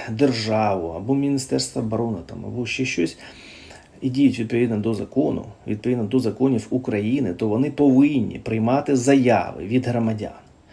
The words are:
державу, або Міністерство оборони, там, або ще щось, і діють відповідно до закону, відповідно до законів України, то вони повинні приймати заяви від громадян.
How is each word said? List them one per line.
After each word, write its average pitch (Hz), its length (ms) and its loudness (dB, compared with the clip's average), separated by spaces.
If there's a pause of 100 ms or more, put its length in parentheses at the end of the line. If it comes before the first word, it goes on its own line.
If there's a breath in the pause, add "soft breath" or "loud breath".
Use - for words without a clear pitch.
державу, 110 760 0
або 98 280 -2
Міністерство 135 680 -2
оборони, 110 440 -4
там, - 200 -14
або 113 200 -6
ще 131 200 -4
щось, - 320 -4 (840 loud breath)
і 135 80 -2
діють 123 300 2
відповідно 117 380 0
до 110 160 -2
закону, 127 520 -2 (220)
відповідно 117 360 -2
до 123 160 0
законів 120 500 0
України, 123 640 -2
то - 140 -2
вони 127 240 0
повинні 135 680 4
приймати 123 560 0
заяви 120 720 4
від 123 220 0
громадян. 113 440 -2 (420 loud breath)